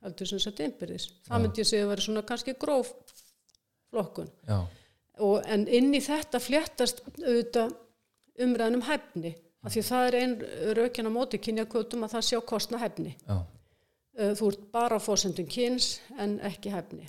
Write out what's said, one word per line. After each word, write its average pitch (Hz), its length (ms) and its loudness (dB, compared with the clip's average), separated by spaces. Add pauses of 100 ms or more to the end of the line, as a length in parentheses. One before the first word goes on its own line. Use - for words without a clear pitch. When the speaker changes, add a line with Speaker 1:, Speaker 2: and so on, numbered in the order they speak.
Speaker 1:
heldur 185 240 -10
sem 190 120 -2
sagt 208 220 -2
innbyrðis. 240 460 -6 (220)
Það 240 80 0
Speaker 2:
Já. 233 60 6
Speaker 1:
myndi 220 180 2
ég 214 60 2
segja 208 180 4
að 202 40 0
vera 202 120 -2
svona 208 220 0
kannski 240 320 -6
gróf 269 380 0 (1000)
flokkun. - 380 -4 (180)
Speaker 2:
Já. 95 180 2 (520)
Speaker 1:
Og, 208 280 4
en 214 220 2
inn 254 240 6
í 277 80 4
þetta 294 400 -2
fléttast 254 600 0 (180)
auðvitað 233 560 2 (640)
umræðan 240 360 2
um 247 80 2
hæfni, 180 520 -4 (280)
af 104 100 -8
því 226 80 2
að 202 100 -2
það 247 180 4
er 247 80 4
ein 247 200 2 (380)
rökin 233 320 2
á 220 60 0
móti 240 260 -2
kynjakvótum 220 680 -2
að 214 100 -6
það 226 100 -2
sé - 120 2
á 226 40 0
kostnað 226 400 -4
hæfni. 165 340 -6 (140)
Speaker 2:
Já. 95 160 0 (720)
Speaker 1:
Eh, 208 180 0
þú 208 180 2
ert - 200 -12
bara 233 240 2
á 208 40 0
forsendum 185 460 0
kyns 247 540 0 (180)
en 208 220 -2
ekki 202 320 -8
hæfni. 165 360 -10